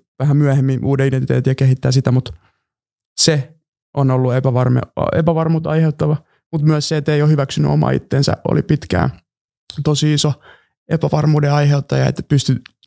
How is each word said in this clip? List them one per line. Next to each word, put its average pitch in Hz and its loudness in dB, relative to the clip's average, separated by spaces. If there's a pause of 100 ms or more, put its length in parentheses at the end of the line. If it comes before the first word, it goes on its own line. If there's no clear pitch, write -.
(180)
vähän 143 2
myöhemmin 135 0
uuden 135 0
identiteetin 131 0
ja 131 0
kehittää 131 0
sitä, 131 2
mut 127 -2 (880)
se 147 0 (420)
on 135 2
ollut 127 0
epävarme-, 127 0
epävarmuutta 160 0
aiheuttava. 151 0 (360)
Mut 156 -2
myös 151 2
se, 160 -2
että 151 0
ei 147 2
ole 151 2
hyväksynyt 143 0
omaa 143 2
itsensä, 135 -2 (120)
oli - 0
pitkään 87 -2 (760)
tosi 151 0
iso 147 0 (560)
epävarmuuden 151 0
aiheuttaja, 143 0
että 131 -2
pysty, 135 0 (240)